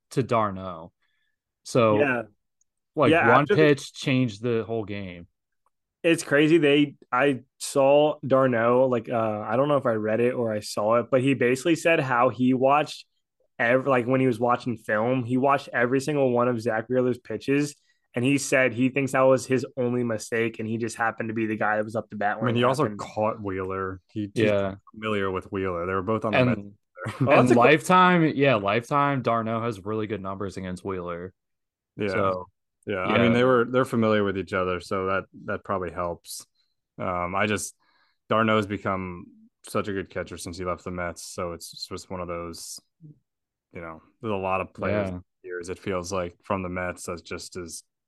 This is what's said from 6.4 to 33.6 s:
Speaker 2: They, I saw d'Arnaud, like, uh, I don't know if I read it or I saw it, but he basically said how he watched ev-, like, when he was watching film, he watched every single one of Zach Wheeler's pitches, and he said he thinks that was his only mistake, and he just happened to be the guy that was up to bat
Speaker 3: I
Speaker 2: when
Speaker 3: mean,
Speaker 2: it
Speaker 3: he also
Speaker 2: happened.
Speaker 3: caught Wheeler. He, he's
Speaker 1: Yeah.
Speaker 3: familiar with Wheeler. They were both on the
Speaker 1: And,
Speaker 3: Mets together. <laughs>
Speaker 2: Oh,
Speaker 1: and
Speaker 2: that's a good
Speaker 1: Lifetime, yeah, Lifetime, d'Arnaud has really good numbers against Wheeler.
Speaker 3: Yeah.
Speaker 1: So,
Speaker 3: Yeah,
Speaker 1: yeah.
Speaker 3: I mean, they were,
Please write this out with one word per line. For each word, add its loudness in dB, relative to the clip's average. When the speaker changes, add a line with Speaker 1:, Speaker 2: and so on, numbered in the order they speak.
Speaker 2:
They, 4
I 2
saw 4
d'Arnaud, 4
like, -2
uh, -2
I -2
don't 2
know 2
if -2
I 2
read 0
it 2
or -2
I -4
saw 0
it, 2
but 4
he 2
basically 2
said 2
how 2
he 2
watched 2
ev-, 2
like, 2
when 2
he 4
was 0
watching 0
film, 0
he -2
watched 2
every 2
single 0
one 2
of -2
Zach -2
Wheeler's 0
pitches, -4
and -2
he 2
said 2
he 0
thinks -2
that 2
was 4
his 0
only -2
mistake, -4
and -6
he -4
just -6
happened -4
to -6
be -2
the -4
guy 0
that 0
was -8
up -6
to -12
bat -4
Speaker 3:
I -
Speaker 2:
when -4
Speaker 3:
mean, 0
Speaker 2:
it 0
Speaker 3:
he 0
also 2
Speaker 2:
happened. -4
Speaker 3:
caught -4
Wheeler. -6
He, -8
he's 2
Speaker 1:
Yeah. 0
Speaker 3:
familiar -4
with -6
Wheeler. -4
They -2
were -2
both -2
on -2
the 0
Speaker 1:
And, 4
Speaker 3:
Mets 0
together. -16
<laughs> -16
Speaker 2:
Oh, -8
Speaker 1:
and 0
Speaker 2:
that's 6
a 6
good 6
Speaker 1:
Lifetime, 6
yeah, 4
Lifetime, 0
d'Arnaud 0
has -6
really -4
good -6
numbers -8
against -8
Wheeler. -8
Speaker 3:
Yeah. -2
Speaker 1:
So, -2
Speaker 3:
Yeah, -4
Speaker 1:
yeah. 0
Speaker 3:
I 4
mean, 4
they 4
were, 4